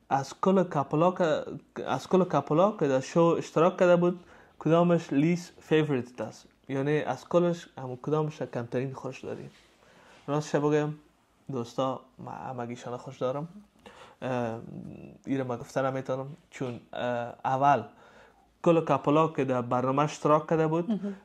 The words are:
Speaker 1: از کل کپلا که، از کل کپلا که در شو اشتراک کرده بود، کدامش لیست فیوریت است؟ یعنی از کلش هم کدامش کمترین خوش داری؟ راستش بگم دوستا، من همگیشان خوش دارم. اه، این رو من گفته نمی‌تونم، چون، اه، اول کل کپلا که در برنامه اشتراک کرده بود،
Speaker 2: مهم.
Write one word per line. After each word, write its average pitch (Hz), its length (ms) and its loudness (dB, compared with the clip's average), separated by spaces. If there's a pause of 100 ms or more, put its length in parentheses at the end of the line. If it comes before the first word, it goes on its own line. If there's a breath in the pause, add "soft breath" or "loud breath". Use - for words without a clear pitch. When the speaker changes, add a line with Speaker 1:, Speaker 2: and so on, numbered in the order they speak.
Speaker 1:
از 135 320 -2
کل 190 220 4
کپلا 160 480 0
که، 170 300 0 (460)
از 127 200 -4
کل 185 160 4
کپلا 170 480 2
که 170 160 -2
در 131 120 2
شو 170 380 2
اشتراک 175 400 2
کرده 175 180 6
بود، 175 240 2 (400 loud breath)
کدامش 170 540 4
لیست 170 460 2
فیوریت 147 600 0
است؟ 113 260 -12 (220)
یعنی 139 320 0
از - 280 -6
کلش 175 380 2 (100)
هم 127 240 -10
کدامش 151 400 -2
کمترین 131 520 -6
خوش - 320 -12
داری؟ - 240 -10 (800 soft breath)
راستش 151 280 -2
بگم 151 380 2 (580)
دوستا، 131 500 -4 (180)
من 123 120 -14
همگیشان 123 680 -10
خوش 131 200 -14
دارم. 135 300 -4 (760 loud breath)
اه، 120 380 -4 (680)
این 135 140 -2
رو 127 80 -4
من 120 100 -4
گفته 135 240 -4
نمی‌تونم، 131 460 -4 (220)
چون، 123 300 -8 (140)
اه، 120 400 -4 (120)
اول 135 380 4 (800 soft breath)
کل 165 180 6
کپلا 156 460 4
که 151 180 -2
در 127 160 0
برنامه 127 420 0
اشتراک 151 460 2
کرده 160 180 2
بود، 170 240 -2
Speaker 2:
مهم. 196 340 -4